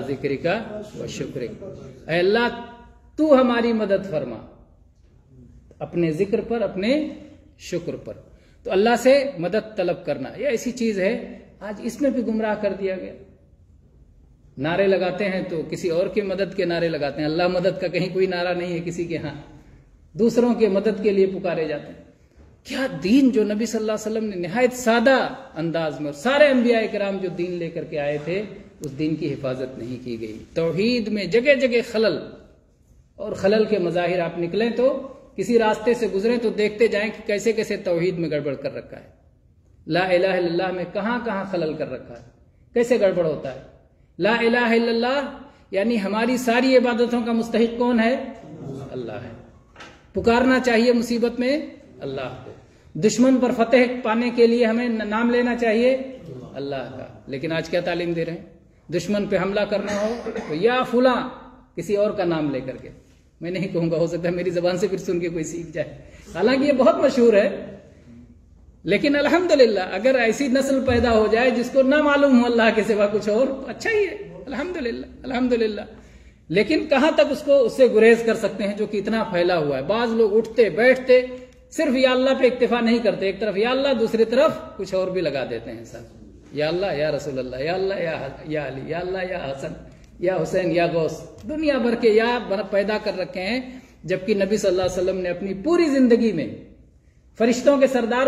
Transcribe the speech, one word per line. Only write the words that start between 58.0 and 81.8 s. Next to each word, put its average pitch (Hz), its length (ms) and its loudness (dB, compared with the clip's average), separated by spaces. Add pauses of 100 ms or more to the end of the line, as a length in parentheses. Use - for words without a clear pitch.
دے 165 120 -2
رہے 165 80 -6
ہیں؟ - 120 -12 (460)
دشمن 185 340 -2
پہ 190 120 0
حملہ 196 220 0
کرنا 202 420 -2
ہو 220 140 -2 (320)
تو 151 80 -6
یا 240 360 2
فلاں 247 380 2 (460)
کسی 196 200 -4
اور 202 160 2
کا 180 120 -4
نام 160 280 0
لے 127 140 -4
کر 123 160 -10
کے، - 80 -18 (520)
میں 170 100 -8
نہیں 190 160 -4
کہوں 165 240 -2
گا، 160 60 0
ہو 165 100 0
سکتا 165 160 -6
ہے 175 100 0
میری 175 160 -4
زبان 175 280 0
سے 196 100 0
پھر 190 100 -4
سن 180 220 -4
کے 170 100 -4
کوئی 165 140 -6
سیکھ 160 280 -10
جائے، - 260 -8 (360)
حالانکہ 254 320 2
یہ 294 80 4
بہت 285 220 6
مشہور 247 380 6
ہے۔ 196 320 2 (1200)
لیکن 208 320 2
الحمدللہ 285 640 4
اگر 196 360 0
ایسی 233 320 2
نسل 269 380 2
پیدا 240 260 2
ہو 214 200 4
جائے 247 200 4
جس 226 180 -2
کو 269 120 4
نہ 262 140 4
معلوم 285 460 6
ہو 240 40 2
اللہ 233 180 2 (120)
کے 214 120 2
سوا 208 200 2
کچھ 208 220 -2
اور، 226 180 2 (200)
اچھا 339 220 -8
ہی 415 180 2
ہے، - 380 -12
الحمدللہ، 277 600 -8 (180)
الحمدللہ۔ 233 580 0 (640)
لیکن 262 420 2
کہاں 294 220 4
تک 311 180 4
اس 269 120 -4
کو، 277 240 4
اس - 120 -2
سے 254 180 8
گریز 226 300 8
کر 220 100 0
سکتے 208 280 -4
ہیں 202 140 -4
جو 214 80 -2
کہ 214 120 -4
اتنا 214 260 -2
پھیلا 175 340 2
ہوا 143 200 0
ہے؟ 135 60 -4
بعض 226 260 0
لوگ 226 280 4
اٹھتے 220 320 4
بیٹھتے 254 520 4 (480)
صرف 302 260 0